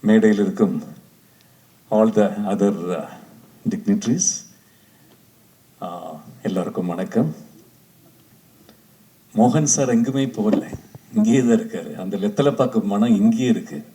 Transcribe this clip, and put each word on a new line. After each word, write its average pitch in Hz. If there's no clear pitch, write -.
மேடையில் 107
இருக்கும் 95
all 110
the 104
other, 101
uh, 85
dignitaries, -
uh, 87
எல்லாருக்கும் 90
வணக்கம். 85
மோகன் 160
சார் 143
எங்குமே 131
போகல, 107
இங்கேயே 117
தான் 120
இருக்காரு. -
அந்த 95
வெத்தலை 120
பாக்கு 123
மனம் 101
இங்கேயே 113
இருக்கு. 80